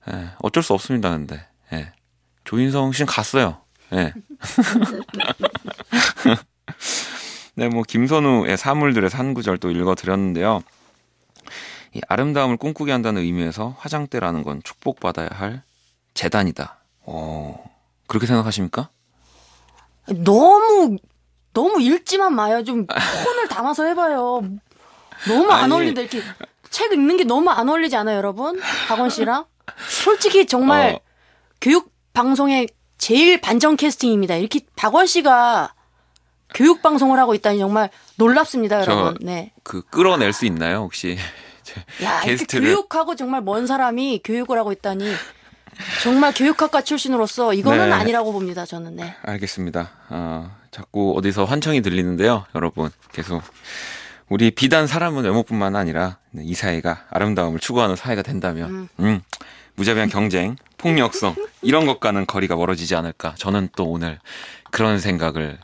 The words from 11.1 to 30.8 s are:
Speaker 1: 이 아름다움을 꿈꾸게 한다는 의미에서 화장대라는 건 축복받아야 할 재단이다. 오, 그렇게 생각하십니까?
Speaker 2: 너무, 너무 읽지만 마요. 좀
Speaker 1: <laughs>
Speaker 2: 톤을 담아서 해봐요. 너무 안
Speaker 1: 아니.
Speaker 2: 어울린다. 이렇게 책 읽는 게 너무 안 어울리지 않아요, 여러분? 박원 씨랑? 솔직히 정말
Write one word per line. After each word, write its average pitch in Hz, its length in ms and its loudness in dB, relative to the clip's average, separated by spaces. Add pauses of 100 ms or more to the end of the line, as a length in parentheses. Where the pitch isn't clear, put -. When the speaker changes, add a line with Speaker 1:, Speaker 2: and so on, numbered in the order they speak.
Speaker 1:
이 - 140 -10
아름다움을 135 500 0
꿈꾸게 147 340 -4
한다는 110 300 -2
의미에서 87 560 -4
화장대라는 127 640 -4
건 73 200 -8
축복받아야 - 720 -6
할 104 300 -10 (500)
재단이다. 87 640 -2 (300)
오, 78 520 -10 (480)
그렇게 110 200 -2
생각하십니까? 113 640 -2 (1160)
Speaker 2:
너무, 277 920 6 (560)
너무 330 260 2
읽지만 349 540 2
마요. 220 280 0
좀 226 240 -2
Speaker 1:
<laughs> - 0 -
Speaker 2:
톤을 - 640 -2
담아서 294 380 -2
해봐요. 285 560 0 (840)
너무 277 240 4
안 359 140 4
Speaker 1:
아니. 269 80 2
Speaker 2:
어울린다. 320 300 0
이렇게 247 180 -8 (480)
책 427 240 -2
읽는 302 240 4
게 370 80 2
너무 262 260 2
안 233 180 2
어울리지 311 280 0
않아요, 214 220 -2
여러분? 233 420 -4 (280)
박원 240 200 0
씨랑? 233 380 -2 (420)
솔직히 392 580 4
정말 262 500 4